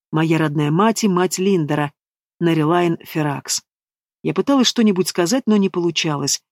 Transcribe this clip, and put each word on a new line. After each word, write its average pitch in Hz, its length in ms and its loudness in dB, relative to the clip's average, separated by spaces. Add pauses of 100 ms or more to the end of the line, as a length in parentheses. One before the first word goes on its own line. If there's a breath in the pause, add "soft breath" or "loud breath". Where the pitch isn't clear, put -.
(120)
Моя 160 260 2
родная 151 340 0
мать 214 320 2
и 226 40 2
мать 180 300 0
Линдера, 151 560 0 (460)
Нарилайн 165 640 2
Феракс. 147 600 -6 (600)
Я 156 120 -4
пыталась 254 340 2
что-нибудь 202 400 2
сказать, 190 380 0
но 214 100 2
не 196 140 2
получалось, 160 720 -2 (100)